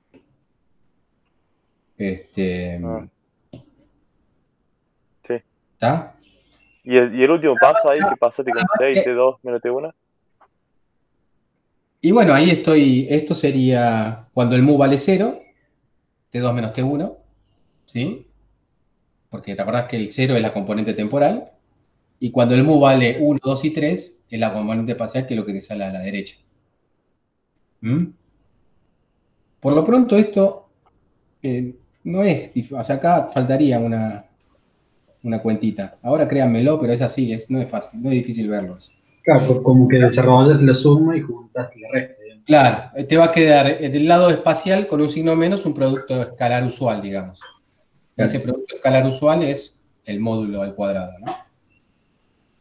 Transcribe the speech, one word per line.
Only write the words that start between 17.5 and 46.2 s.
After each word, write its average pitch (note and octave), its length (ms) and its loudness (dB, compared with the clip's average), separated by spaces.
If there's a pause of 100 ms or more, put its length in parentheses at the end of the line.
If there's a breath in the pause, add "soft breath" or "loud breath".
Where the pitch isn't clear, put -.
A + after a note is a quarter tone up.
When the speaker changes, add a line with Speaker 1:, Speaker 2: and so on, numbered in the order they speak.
Speaker 1:
¿sí? C#3+ 420 -8 (1040)
Porque G2+ 260 -14
te F2+ 60 -8
acordás A#2+ 240 -4
que - 100 -12
el G#2+ 160 -8
cero B2+ 240 -2
es A2+ 60 0
la G#2+ 100 -4
componente G#2 420 -6
temporal, C#3+ 600 -2 (680)
y B2 120 -6
cuando B2 240 2
el C3+ 100 4
mu D#3 160 4
vale B2+ 400 4
uno, D3 200 0
dos C3 220 -6
y D#3 80 -2
tres, D#3 580 -6
es A2+ 80 -10
la A2 140 -2
componente A2+ 400 -4
espacial, A#2+ 340 -6
que B2+ 100 -6
es A2 40 -4
lo G2+ 60 -6
que G#2 80 -10
te G2 80 -10
sale G2+ 240 -10
a F#2+ 80 -10
la F#2 60 -10
derecha. G2 360 -10 (1400)
¿Mm? C3 280 -2 (1500)
Por C#3 100 0
lo D#3 140 2
pronto A#3 320 2
esto, G3 520 0 (720)
eh, B2 320 -6 (300)
no F3+ 200 -4
es E3+ 300 -2
dif-, B2 240 -6
o - 60 -6
sea, C3+ 140 -4
acá E3+ 360 0
faltaría C3+ 460 2
una, A2+ 460 -4 (960)
una A2+ 180 -6
cuentita. G#2 600 -4
Ahora D3 260 0
créanmelo, C3+ 540 0
pero A#2+ 100 -2
es A#2+ 100 -2
así, B2 300 -4
es, A2 180 -10
no C3 120 -2
es A#2 80 -6
fácil, A2+ 340 -10
no C3+ 60 -4
es C3+ 60 0
difícil A2+ 340 -4
verlo F#2+ 260 -6
eso. - 160 -20 (320)
Speaker 3:
Claro, C3+ 240 4
co-, B2+ 160 0
como B2+ 240 6
que B2+ 100 4
desarrollaste B2+ 680 6
la C3 80 6
suma D#3 420 4
y C#3+ 60 -2
juntaste B2 580 -12
la A2 120 -18
resta, B2+ 300 -8
digamos. - 240 -20
Speaker 1:
Claro, C#3 520 4
eh, C#3 80 -8
te D3+ 100 0
va E3 100 8
a D#3+ 60 2
quedar, D3 360 6
eh, C#3+ 220 -4
del D3 160 0
lado F3 240 6
espacial F#3 560 0
con D3+ 160 -2
un D3 80 0
signo D#3+ 260 -2
menos F3 300 0
un D3+ 80 -4
producto C3+ 480 -4